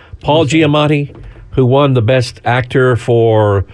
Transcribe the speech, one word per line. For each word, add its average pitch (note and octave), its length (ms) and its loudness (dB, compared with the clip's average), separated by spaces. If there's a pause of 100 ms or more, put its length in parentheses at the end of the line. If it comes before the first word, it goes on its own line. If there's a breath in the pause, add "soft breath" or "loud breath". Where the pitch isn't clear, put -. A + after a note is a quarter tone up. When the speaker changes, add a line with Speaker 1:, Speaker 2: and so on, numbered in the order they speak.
(200 loud breath)
Speaker 1:
Paul D#3 240 0
Speaker 2:
Yes, B2+ 80 -2
sir. D#3+ 60 2
Speaker 1:
Giamatti, D3 680 -2 (260 loud breath)
who C3 160 0
won C3+ 280 2
the A#2+ 80 0
Best B2+ 420 -2
Actor B2 520 0
for A2 760 0